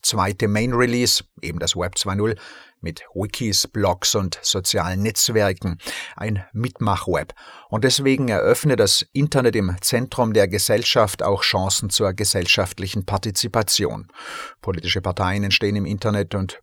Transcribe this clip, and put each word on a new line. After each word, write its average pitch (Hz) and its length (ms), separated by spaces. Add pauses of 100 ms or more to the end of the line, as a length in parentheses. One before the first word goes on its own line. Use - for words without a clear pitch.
zweite 104 460
Main-Release, 120 760 (180)
eben 82 180
das 82 160
Web 90 220
zwei 98 180
null, 104 200 (480)
mit 85 200 (100)
Wikis, 101 540
Blogs 95 480
und 95 260
sozialen 92 640
Netzwerken, 101 720 (380)
ein 104 360
Mitmach-Web. 101 800 (360)
Und 110 140
deswegen 135 440
eröffnet 113 520
das - 340
Internet 135 420
im 92 260
Zentrum 120 520
der 101 140
Gesellschaft 104 760
auch 98 220
Chancen 95 480
zur 98 220
gesellschaftlichen 92 920
Partizipation. 101 1040 (540)
Politische 92 400
Parteien 95 420
entstehen 101 320
im 101 100
Internet 101 480
und 95 300